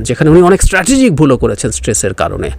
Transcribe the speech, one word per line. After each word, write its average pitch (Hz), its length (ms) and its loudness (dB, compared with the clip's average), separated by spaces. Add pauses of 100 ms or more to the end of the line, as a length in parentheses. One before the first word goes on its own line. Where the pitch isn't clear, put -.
যেখানে 151 220 0
উনি 175 120 6
অনেক 180 200 2
স্ট্র্যাটেজিক 233 580 2
ভুলও 139 160 2
করেছেন 113 340 -4
স্ট্রেসের 104 440 -4
কারণে, 95 340 -6 (100)